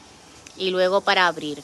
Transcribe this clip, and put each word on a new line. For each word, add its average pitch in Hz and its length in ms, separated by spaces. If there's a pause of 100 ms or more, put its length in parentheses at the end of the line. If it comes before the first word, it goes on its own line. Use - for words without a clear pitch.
(560)
y 185 140
luego 185 300
para 190 260
abrir. 151 380